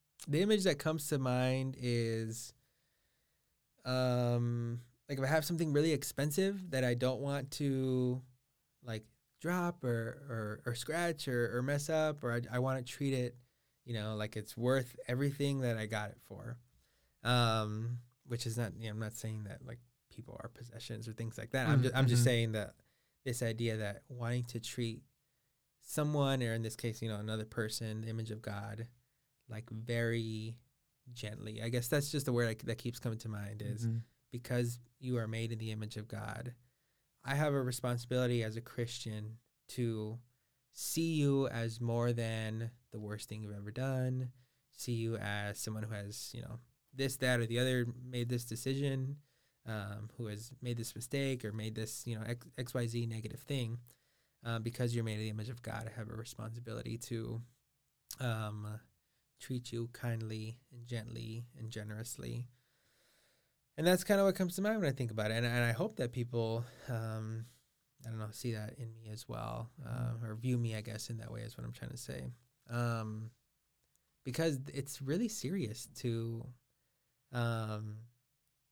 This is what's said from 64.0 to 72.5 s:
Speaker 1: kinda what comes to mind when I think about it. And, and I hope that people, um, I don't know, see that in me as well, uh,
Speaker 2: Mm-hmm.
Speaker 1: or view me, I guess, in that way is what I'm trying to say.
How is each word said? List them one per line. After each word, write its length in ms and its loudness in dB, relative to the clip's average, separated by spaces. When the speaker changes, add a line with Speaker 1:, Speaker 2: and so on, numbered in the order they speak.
Speaker 1:
kinda 200 6
what 100 6
comes 220 0
to 60 -2
mind 180 2
when 80 4
I 40 4
think 200 -2
about 180 0
it. 40 2
And, 120 2
and 180 4
I 80 6
hope 240 0
that 160 0
people, 520 0
um, 580 -4
I 60 -10
don't 80 -6
know, 140 -4
see 200 -4
that 260 -6
in 140 -8
me 200 -16
as 160 -10
well, 420 -6
uh, 40 -6
Speaker 2:
Mm-hmm. 120 -6
Speaker 1:
or 80 -4
view 240 0
me, 160 0
I 60 -4
guess, 280 -6
in 100 -6
that 140 -8
way 100 -6
is 140 -10
what 80 -10
I'm 80 -6
trying 200 -10
to 40 -10
say. 360 -8